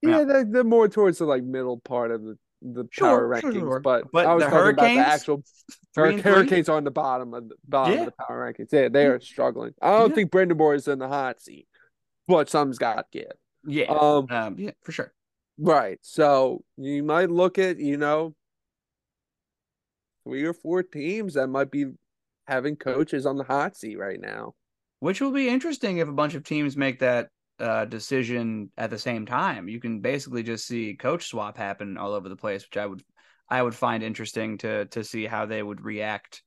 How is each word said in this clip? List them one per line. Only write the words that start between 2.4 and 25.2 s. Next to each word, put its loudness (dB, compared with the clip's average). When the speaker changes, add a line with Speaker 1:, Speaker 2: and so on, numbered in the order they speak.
Speaker 1:
the -10
Speaker 2:
Sure, 2
Speaker 1:
power 4
Speaker 2:
sure, -2
Speaker 1:
rankings, -2
Speaker 2:
sure. -4
Speaker 1:
but 0
Speaker 2:
But 4
Speaker 1:
I 6
was 4
Speaker 2:
the 2
Speaker 1:
talking 6
about 2
the 8
Speaker 2:
Hurricanes, 4
Speaker 1:
actual 0
Speaker 2:
three 4
Speaker 1:
Hur-, 8
Speaker 2:
and -2
three? 6
Speaker 1:
Hurricanes 6
are 4
on -2
the -2
bottom -4
of -12
the -20
bottom 2
Speaker 2:
Yeah. -2
Speaker 1:
of -2
the -12
power -8
rankings. -10
Yeah, 6
they 4
Speaker 2:
Yeah. 6
Speaker 1:
are 2
struggling. -4
I 4
don't 8
Speaker 2:
Yeah. 0
Speaker 1:
think 2
Brendan 4
Moore 4
is -4
in -2
the -6
hot -4
seat, -20
but 4
something's 0
gotta -2
give. -12
Speaker 2:
Yeah. -2
Speaker 1:
Um, 4
Speaker 2:
Um, -4
yeah, -8
for -16
sure. -10
Speaker 1:
Right. 2
So 2
you -6
might 2
look 2
at, 0
you -2
know, -2
three -6
or -4
four -4
teams -6
that 0
might -2
be -2
having -4
coaches -4
on -2
the -6
hot -2
seat -12
right -8
now. -12
Speaker 2:
Which -4
will -2